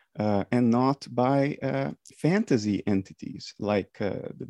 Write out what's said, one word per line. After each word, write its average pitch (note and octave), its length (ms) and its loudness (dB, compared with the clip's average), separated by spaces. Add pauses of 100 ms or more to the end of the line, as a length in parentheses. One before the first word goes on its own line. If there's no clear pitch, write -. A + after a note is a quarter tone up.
(180)
uh, G#2 340 2
and B2 200 4
not B2+ 400 2
by, C#3 500 2
uh, C3+ 300 -4 (260)
fantasy C#3 680 2
entities - 720 -4
like, G#2 420 -2
uh, - 280 -6 (100)
the, - 100 -10